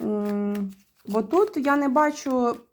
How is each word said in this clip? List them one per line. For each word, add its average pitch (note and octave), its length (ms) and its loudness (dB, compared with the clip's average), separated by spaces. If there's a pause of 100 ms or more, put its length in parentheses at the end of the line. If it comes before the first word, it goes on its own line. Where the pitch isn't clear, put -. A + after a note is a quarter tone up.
М, G#3 720 -2 (320)
бо G#3 160 -2
тут F4+ 360 2
я C#4+ 200 2
не C#4+ 120 0
бачу B3+ 680 0 (160)